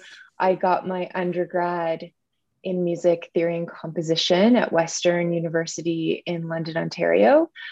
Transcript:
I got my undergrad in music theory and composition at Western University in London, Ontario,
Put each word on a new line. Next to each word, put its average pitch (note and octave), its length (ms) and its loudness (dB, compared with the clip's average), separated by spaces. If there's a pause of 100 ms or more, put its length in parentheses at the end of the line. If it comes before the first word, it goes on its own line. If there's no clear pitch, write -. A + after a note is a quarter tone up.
(400)
I F#3 160 2
got F3+ 320 0
my F#3 260 -4
undergrad F3 960 -2 (540)
in F3+ 200 -2
music E3+ 520 0
theory E3+ 220 0
and E3+ 120 -6
composition E3+ 840 2
at - 160 2
Western E3+ 600 0
University E3 920 -2
in E3+ 220 -6
London, E3 300 -6
Ontario, F3 720 4 (200)